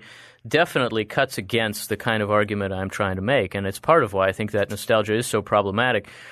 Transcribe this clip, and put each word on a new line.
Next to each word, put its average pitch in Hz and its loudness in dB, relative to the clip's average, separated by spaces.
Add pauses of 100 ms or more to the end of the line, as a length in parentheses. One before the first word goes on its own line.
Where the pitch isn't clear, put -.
(460)
definitely 117 0
cuts 131 -2
against 110 -2
the 107 -2
kind 110 0
of 104 -2
argument 104 0
I'm 95 -4
trying 95 -2
to 95 -4
make, 107 0
and 98 -2
it's 98 -4
part 160 4
of 101 -2
why 95 2
I 95 2
think 107 -4
that 101 0
nostalgia 107 0
is 120 -2
so 107 0
problematic. 104 0 (220)